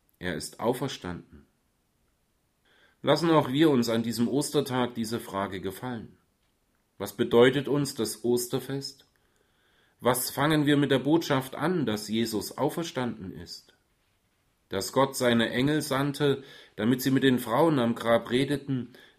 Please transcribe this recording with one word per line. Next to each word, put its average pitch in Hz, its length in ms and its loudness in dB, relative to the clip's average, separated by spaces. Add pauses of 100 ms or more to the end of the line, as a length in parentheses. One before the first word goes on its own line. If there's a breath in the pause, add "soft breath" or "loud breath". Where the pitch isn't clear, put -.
(200)
er 90 160 -4
ist - 240 -12
auferstanden.“ 92 840 -6 (1600 soft breath)
Lassen 147 280 2
auch 143 220 4
wir 151 180 4
uns 120 200 4
an 117 140 0
diesem 117 240 0
Ostertag 127 680 -2
diese 113 240 -4
Frage 98 400 -6
gefallen. 104 560 -10 (840)
Was 101 180 -10
bedeutet 127 520 4
uns 143 280 -2
das - 280 -6
Osterfest? 131 800 -4 (960)
Was 123 300 0
fangen 151 340 2
wir 147 120 4
mit 139 140 2
der 131 80 4
Botschaft 139 560 0
an, 160 300 -2
dass 107 220 -4
Jesus 110 500 -4
auferstanden 127 760 -4
ist? - 420 -18 (960)
Dass 95 240 -4
Gott 135 220 2
seine 117 340 2
Engel 147 320 0
sandte, 139 600 0 (340 loud breath)
damit 127 240 0
sie 135 100 0
mit 131 120 4
den 127 160 6
Frauen 131 400 2
am 117 160 2
Grab 113 340 2
redeten, 135 640 -2 (260 loud breath)